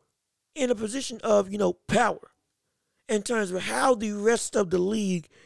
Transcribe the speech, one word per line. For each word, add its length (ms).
in 160
a 40
position 500
of, 260
you 80
know, 140
power 580
in 140
terms 280
of 120
how 320
the 180
rest 420
of 160
the 80
league 500